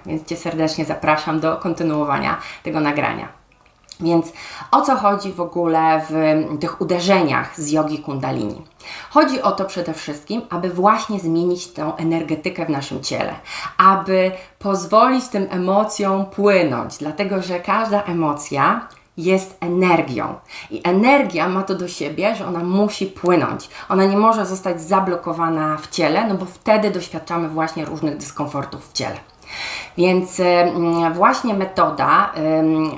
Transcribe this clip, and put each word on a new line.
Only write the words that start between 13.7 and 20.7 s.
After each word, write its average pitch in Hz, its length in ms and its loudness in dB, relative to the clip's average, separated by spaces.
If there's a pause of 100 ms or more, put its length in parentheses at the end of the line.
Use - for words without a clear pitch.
aby 185 560 4 (260)
pozwolić 214 680 2
tym 196 220 -2
emocjom 196 760 0
płynąć, 175 720 2
dlatego 185 440 -4
że 175 180 -6
każda 202 420 0
emocja 160 880 0 (300)
jest 190 420 0
energią. 175 720 0 (360)